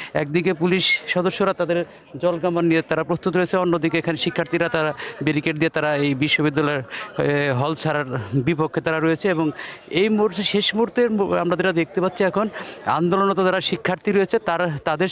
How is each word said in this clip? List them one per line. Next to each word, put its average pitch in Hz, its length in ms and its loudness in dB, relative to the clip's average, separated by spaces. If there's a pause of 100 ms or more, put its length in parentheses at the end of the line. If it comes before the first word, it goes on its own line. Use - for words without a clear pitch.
(140)
একদিকে 151 400 0
পুলিশ 175 300 2 (300)
সদস্যরা 185 460 2
তাদের 170 180 0 (440)
জলকামান 170 480 0
নিয়ে 160 120 4
তারা 160 220 -2
প্রস্তুত 170 320 -2
রয়েছে, 180 200 2
অন্যদিকে 170 420 2
এখানে 160 260 -2
শিক্ষার্থীরা 170 440 0
তারা 156 220 0 (320)
ব্যারিকেড 151 380 0
দিয়ে 160 160 2
তারা 151 200 0
এই 143 180 2
বিশ্ববিদ্যালয়ের, 147 680 0
এ, 143 680 -2
হল 135 220 0
ছাড়ার 147 320 -2 (400)
বিপক্ষে 156 340 0
তারা 160 200 -2
রয়েছে 160 280 0
এবং 160 180 0 (440)
এই 196 180 2
মুহূর্তে, 208 340 0
শেষ 202 320 0
মুহূর্তের 233 360 2
মু-, 196 240 0 (100)
আমরা 175 120 0
যেটা 180 160 0
দেখতে 165 280 -2
পাচ্ছি 185 240 0
এখন 190 220 0 (400)
আন্দোলনরত 180 600 2
যারা 185 120 2
শিক্ষার্থী 185 520 -2
রয়েছে 196 260 2
তারা, 180 280 0 (180)
তাদের 165 280 0